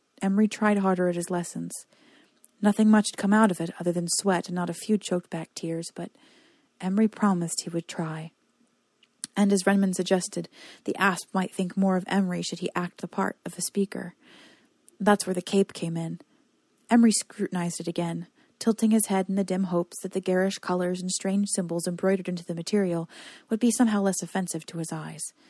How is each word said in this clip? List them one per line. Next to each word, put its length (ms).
Emery 260
tried 300
harder 320
at 60
his 140
lessons. 440
Nothing 280
much 220
had 60
come 160
out 180
of 80
it 100
other 120
than 160
sweat 400
and 80
not 140
a 40
few 240
choked-back 560
tears, 400
but 160
Emery 300
promised 520
he 80
would 180
try. 440
And 160
as 120
Renman 300
suggested, 540
the 100
asp 380
might 200
think 220
more 220
of 100
Emery 340
should 180
he 140
act 280
the 80
part 360
of 120
a 40
speaker. 540
That's 260
where 60
the 80
cape 320
came 240
in. 240
Emery 220
scrutinized 680
it 60
again, 400
tilting 340
his 160
head 200
in 80
the 80
dim 220
hopes 360
that 120
the 80
garish 380
colors 420
and 100
strange 380
symbols 380
embroidered 420
into 160
the 100
material 540
would 100
be 100
somehow 320
less 220
offensive 440
to 100
his 160
eyes. 400